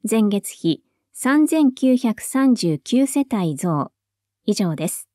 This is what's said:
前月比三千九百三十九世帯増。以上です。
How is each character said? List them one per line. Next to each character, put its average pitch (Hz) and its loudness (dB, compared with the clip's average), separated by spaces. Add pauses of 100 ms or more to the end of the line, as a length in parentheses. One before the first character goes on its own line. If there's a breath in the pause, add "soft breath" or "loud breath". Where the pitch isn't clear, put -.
前 220 2
月 196 -4
比 - -4 (300)
三 294 2
千 302 2
九 262 2
百 233 -2
三 262 2
十 160 -2
九 262 0
世 277 -2
帯 180 -2
増。 151 -2 (540)
以 208 0
上 175 -2
で 160 -6
す。 - -10